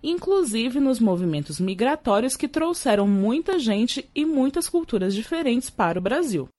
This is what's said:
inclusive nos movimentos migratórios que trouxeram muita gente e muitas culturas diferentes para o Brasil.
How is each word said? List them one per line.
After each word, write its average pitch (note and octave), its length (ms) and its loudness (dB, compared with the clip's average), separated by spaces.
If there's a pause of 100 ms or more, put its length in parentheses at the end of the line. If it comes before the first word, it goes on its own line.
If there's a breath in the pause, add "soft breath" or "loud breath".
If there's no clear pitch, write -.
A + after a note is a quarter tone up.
inclusive C#4+ 760 0
nos C4 180 2
movimentos F3 600 0
migratórios A3+ 760 0
que D4+ 100 -2
trouxeram D4 580 0
muita A3+ 520 2
gente A3+ 560 0
e D4 100 0
muitas D4 420 0
culturas G3+ 480 0
diferentes B3+ 540 -2
para F3 300 -2
o F3+ 40 -4
Brasil. G#3 460 -2 (100)